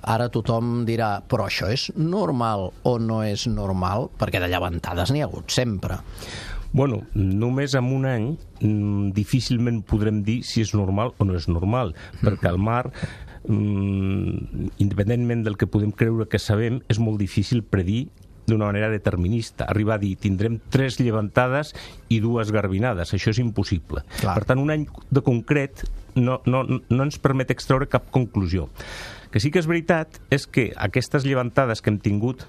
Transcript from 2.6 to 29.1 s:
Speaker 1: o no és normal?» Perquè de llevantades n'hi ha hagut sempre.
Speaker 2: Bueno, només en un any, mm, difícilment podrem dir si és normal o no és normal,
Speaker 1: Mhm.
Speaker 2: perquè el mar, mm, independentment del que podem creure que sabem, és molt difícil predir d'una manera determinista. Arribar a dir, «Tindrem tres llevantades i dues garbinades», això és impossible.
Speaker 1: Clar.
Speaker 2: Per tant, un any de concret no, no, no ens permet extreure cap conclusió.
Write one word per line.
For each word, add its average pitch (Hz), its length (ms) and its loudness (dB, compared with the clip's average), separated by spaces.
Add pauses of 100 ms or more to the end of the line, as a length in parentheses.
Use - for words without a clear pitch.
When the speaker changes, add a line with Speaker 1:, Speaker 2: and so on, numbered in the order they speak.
Speaker 1:
o 123 160 2
no 113 240 0
és 104 240 -2
normal?» 98 600 -2 (100)
Perquè 98 220 -2
de 87 80 0
llevantades 87 640 -2
n'hi 147 100 0
ha 120 60 -2
hagut 85 240 -10
sempre. 101 460 -2 (760)
Speaker 2:
Bueno, 127 300 2 (120)
només 120 640 0
en 127 160 2
un 135 160 0
any, 120 220 0 (300)
mm, 101 540 2
difícilment 117 680 0
podrem 107 400 2
dir 113 200 0
si - 200 0
és 98 100 -2
normal 101 440 2
o 104 80 4
no 92 100 2
és 82 120 -2
normal, 92 460 2
Speaker 1:
Mhm. - 340 -8
Speaker 2:
perquè 95 220 2
el 87 80 2
mar, 117 320 0 (760)
mm, 98 1120 -2
independentment 113 680 2
del 104 120 -2
que 101 100 2
podem 104 240 0
creure 113 360 0
que 107 120 0
sabem, 113 500 0
és 107 100 2
molt 110 200 0
difícil 104 440 0
predir 101 460 0 (360)
d'una 107 200 2
manera 104 240 0
determinista. 101 760 -2
Arribar 107 300 2
a 101 40 -4
dir, 98 180 0
«Tindrem 107 420 0 (100)
tres 131 300 2
llevantades 127 760 0 (360)
i 113 100 4
dues 110 320 0
garbinades», 101 640 0
això 101 180 2
és - 80 2
impossible. 101 640 -2 (160)
Speaker 1:
Clar. 95 160 0
Speaker 2:
Per 101 100 2
tant, 127 140 2
un 147 100 0
any 151 180 -2 (220)
de 135 140 4
concret 135 600 0 (300)
no, 127 300 2
no, 127 200 2
no 127 380 0
ens 147 160 -2
permet 131 320 2
extreure 135 360 2
cap - 240 0
conclusió. 95 560 0 (640)